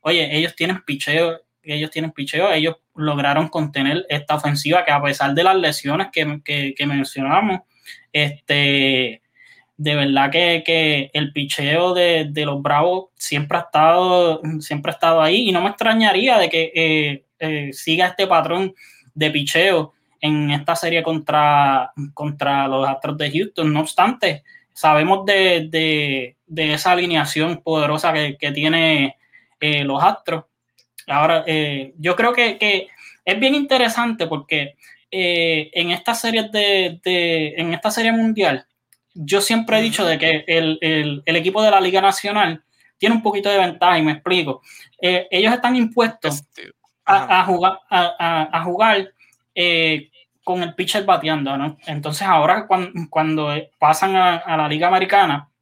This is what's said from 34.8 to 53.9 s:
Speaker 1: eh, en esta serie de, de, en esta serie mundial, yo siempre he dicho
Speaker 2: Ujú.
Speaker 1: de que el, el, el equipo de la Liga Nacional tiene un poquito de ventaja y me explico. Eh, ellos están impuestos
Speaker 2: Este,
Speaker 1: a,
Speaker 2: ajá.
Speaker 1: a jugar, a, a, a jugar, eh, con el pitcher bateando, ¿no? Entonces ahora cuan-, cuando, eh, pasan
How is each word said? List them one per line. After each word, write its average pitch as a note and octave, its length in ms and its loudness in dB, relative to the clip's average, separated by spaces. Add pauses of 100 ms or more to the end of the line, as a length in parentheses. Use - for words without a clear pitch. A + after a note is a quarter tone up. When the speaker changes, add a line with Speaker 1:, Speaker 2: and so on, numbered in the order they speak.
Speaker 1:
eh, E3+ 600 0
en F3 180 -2
esta F3 240 -2
serie A3+ 380 -2
de, G3 500 0
de, E3+ 540 -2
en E3 180 -4
esta F#3+ 160 -4
serie A3+ 220 0
mundial, G#3+ 520 0 (500)
yo F3 260 -2
siempre A3+ 380 0
he A3 40 2
dicho A3+ 200 -2
Speaker 2:
Ujú. F3 80 2
Speaker 1:
de D#3 80 0
que D#3 280 0
el, D#3+ 340 0
el, D3+ 440 -2
el E3 120 0
equipo F#3 280 0
de G#3+ 80 6
la G3 80 6
Liga F#3 200 2
Nacional G3 640 0 (340)
tiene A3+ 200 2
un A3+ 60 0
poquito G3+ 260 -2
de G3+ 100 2
ventaja F3+ 400 2
y D#3+ 40 2
me D#3 100 0
explico. D#3+ 500 -2 (380)
Eh, F3+ 320 0
ellos G#3 200 2
están B3 220 0
impuestos A3+ 600 0
Speaker 2:
Este, - 340 -18 (340)
Speaker 1:
a, G3 200 4
Speaker 2:
ajá. F#3 160 4
Speaker 1:
a E3+ 40 2
jugar, F3+ 440 0
a, F3 300 2
a, E3 420 0
a - 20 -6
jugar, G3 500 0 (400)
eh, E3 580 0 (340)
con F3+ 180 -2
el E3 120 -8
pitcher F#3+ 300 -4
bateando, D3+ 520 0
¿no? D3+ 200 -6 (100)
Entonces D3+ 360 -6
ahora F3+ 460 2
cuan-, F#3 400 -4
cuando, D#3 440 -2
eh, C#3+ 180 -8 (100)
pasan D#3 340 2